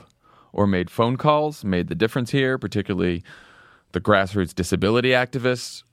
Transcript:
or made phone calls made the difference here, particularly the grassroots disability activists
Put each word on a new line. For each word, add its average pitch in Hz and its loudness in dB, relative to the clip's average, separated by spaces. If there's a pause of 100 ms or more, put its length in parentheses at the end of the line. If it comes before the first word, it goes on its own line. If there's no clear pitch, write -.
(520)
or 101 2
made 90 0
phone 120 0
calls 151 0
made 90 0
the 80 -6
difference 113 -2
here, 131 0
particularly 90 -2 (680)
the 90 -4
grassroots 95 2
disability 101 0
activists 127 -2 (100)